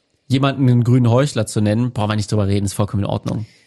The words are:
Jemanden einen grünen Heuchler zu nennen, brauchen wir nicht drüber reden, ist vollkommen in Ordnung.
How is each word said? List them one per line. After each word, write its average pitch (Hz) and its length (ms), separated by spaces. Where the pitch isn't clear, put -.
Jemanden 135 420
einen 120 160
grünen 120 260
Heuchler 123 360
zu - 140
nennen, 113 320
brauchen 107 180
wir 107 60
nicht 107 160
drüber 104 160
reden, 101 180
ist 101 80
vollkommen 101 300
in 104 40
Ordnung. 110 380